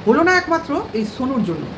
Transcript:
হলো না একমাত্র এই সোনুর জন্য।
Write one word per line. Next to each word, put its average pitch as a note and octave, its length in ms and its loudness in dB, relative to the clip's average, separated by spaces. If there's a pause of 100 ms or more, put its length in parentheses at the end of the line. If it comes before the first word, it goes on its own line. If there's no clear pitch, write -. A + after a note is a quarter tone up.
হলো C#4 160 6
না F4+ 80 4
একমাত্র E4 500 0 (120)
এই A3 120 -2 (120)
সোনুর B3+ 260 -2
জন্য। D#3+ 220 -4 (120)